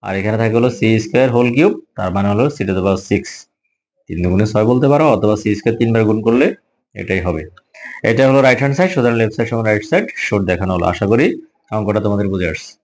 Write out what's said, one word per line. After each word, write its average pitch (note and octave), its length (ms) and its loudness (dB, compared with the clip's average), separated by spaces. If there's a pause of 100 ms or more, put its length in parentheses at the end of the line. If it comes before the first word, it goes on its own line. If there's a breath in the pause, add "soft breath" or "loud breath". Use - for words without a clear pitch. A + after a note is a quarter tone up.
আর G2 140 -6
এখানে G#2+ 220 -2
থাকে A2 160 0
হলো B2 100 2 (100)
সি A2 100 0 (160)
স্কয়ার B2+ 320 2
হোল B2 200 4
কিউব, E3 160 4 (240)
তার F#2+ 200 -4
মানে G2 160 0
হলো A2 120 2 (100)
c - 20 -18 (100)
to F#2+ 100 -2
the F#2+ 100 -2
power F#2+ 140 0 (100)
six। G2 120 0 (840)
তিন E2 160 -8
দুগুণে F#2 300 0
ছয় A2 180 2
বলতে B2+ 220 2
পারো, D3 120 2 (100)
অথবা G#2 280 0
সি G#2+ 60 -2 (100)
স্কয়ার A2+ 220 -2
তিন A#2 140 2
বার A2+ 140 2
গুণ A2 180 0
করলে B2 200 4 (480)
এটাই F#2+ 320 -4
হবে। D#2+ 160 -4 (680 loud breath)
এটা A#2 180 2
হলো C3+ 180 4
রাইট B2 160 4
হ্যান্ড C#3 160 0
সাইড, F3+ 160 2
সুতরাং A#2+ 260 2
লেফট A2 160 0
সাইড A#2 140 -2
সমান A#2 200 -4
রাইট G#2+ 200 0
সাইড, G3+ 140 2 (220)
শর্ট G2+ 240 0
দেখানো F#2 260 -2
হলো। F2 160 0
আশা G2+ 200 -2
করি C3 140 2 (500)
অঙ্কটা G#2 300 -2
তোমাদের G2+ 260 -2
বুঝে F2+ 200 -2
আসছে। - 200 -12 (120)